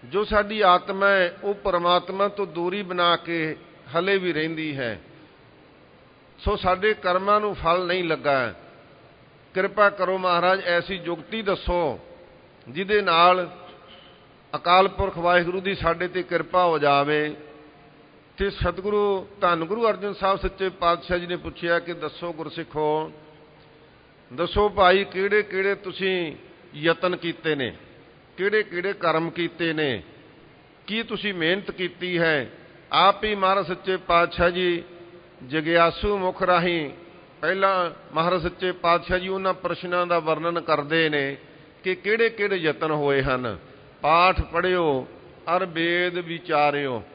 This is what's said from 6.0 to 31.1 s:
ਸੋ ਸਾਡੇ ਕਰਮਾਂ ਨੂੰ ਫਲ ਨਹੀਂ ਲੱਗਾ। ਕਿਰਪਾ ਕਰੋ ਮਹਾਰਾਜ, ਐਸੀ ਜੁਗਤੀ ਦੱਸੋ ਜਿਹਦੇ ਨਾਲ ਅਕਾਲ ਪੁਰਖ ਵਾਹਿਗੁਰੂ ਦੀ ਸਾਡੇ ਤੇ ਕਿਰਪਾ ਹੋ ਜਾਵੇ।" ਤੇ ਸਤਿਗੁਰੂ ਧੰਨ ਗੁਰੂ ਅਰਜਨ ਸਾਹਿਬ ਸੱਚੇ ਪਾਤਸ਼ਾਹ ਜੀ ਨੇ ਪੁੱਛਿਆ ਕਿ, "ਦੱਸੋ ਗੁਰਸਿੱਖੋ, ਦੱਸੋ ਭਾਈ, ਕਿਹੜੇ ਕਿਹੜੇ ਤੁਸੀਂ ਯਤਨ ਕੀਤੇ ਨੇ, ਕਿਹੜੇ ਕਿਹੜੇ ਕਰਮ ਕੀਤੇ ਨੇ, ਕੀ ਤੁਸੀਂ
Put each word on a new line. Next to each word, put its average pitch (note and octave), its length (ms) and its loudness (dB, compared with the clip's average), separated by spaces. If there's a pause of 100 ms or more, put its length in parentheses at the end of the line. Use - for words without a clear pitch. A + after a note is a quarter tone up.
ਸੋ G3+ 160 -2
ਸਾਡੇ F#3+ 380 2
ਕਰਮਾਂ G3 460 2
ਨੂੰ G#3 160 -2
ਫਲ E3+ 320 0
ਨਹੀਂ F3+ 160 0
ਲੱਗਾ। C3+ 500 0 (1000)
ਕਿਰਪਾ G3 360 2
ਕਰੋ F#3+ 280 -2
ਮਹਾਰਾਜ, F#3 440 2
ਐਸੀ F3 360 -2
ਜੁਗਤੀ E3+ 440 -8
ਦੱਸੋ F3 580 -2 (680)
ਜਿਹਦੇ G3 320 0
ਨਾਲ F3 480 4 (1040)
ਅਕਾਲ F#3 320 4
ਪੁਰਖ F#3+ 300 -4
ਵਾਹਿਗੁਰੂ F3 440 2
ਦੀ F#3+ 140 -4
ਸਾਡੇ E3+ 320 0
ਤੇ F3+ 160 -6
ਕਿਰਪਾ F3 420 0
ਹੋ E3 140 2
ਜਾਵੇ।" D3 560 2 (1000)
ਤੇ G3 120 -2
ਸਤਿਗੁਰੂ G3 800 -2 (140)
ਧੰਨ E3+ 240 2
ਗੁਰੂ A3 240 0
ਅਰਜਨ G3 240 -4
ਸਾਹਿਬ F#3+ 260 0
ਸੱਚੇ F#3+ 300 -4
ਪਾਤਸ਼ਾਹ F3 480 0
ਜੀ F3 100 -6
ਨੇ F3 100 -4
ਪੁੱਛਿਆ E3+ 420 -2
ਕਿ, E3+ 140 -10
"ਦੱਸੋ D#3+ 400 -8
ਗੁਰਸਿੱਖੋ, D#3 800 -4 (1200)
ਦੱਸੋ F3 360 0
ਭਾਈ, F#3+ 340 4
ਕਿਹੜੇ G3+ 400 0
ਕਿਹੜੇ F#3+ 320 -2
ਤੁਸੀਂ F#3 600 -6 (400)
ਯਤਨ E3 400 0
ਕੀਤੇ D#3+ 400 -4
ਨੇ, A#2+ 180 -4 (640)
ਕਿਹੜੇ G3+ 260 0
ਕਿਹੜੇ F3+ 300 -6
ਕਰਮ E3 360 0
ਕੀਤੇ E3 440 -4
ਨੇ, C#3 300 -2 (840)
ਕੀ A3 160 -4
ਤੁਸੀਂ G#3 300 -6